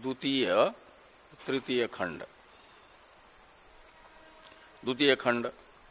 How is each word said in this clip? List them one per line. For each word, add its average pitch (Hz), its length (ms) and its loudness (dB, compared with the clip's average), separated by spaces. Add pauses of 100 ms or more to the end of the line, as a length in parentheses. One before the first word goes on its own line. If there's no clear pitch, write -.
द्वितीय, 131 720 2 (760)
तृतीय 123 400 -2
खंड, 87 360 -6 (2500)
द्वितीय 131 300 4
खंड, 120 360 -2 (400)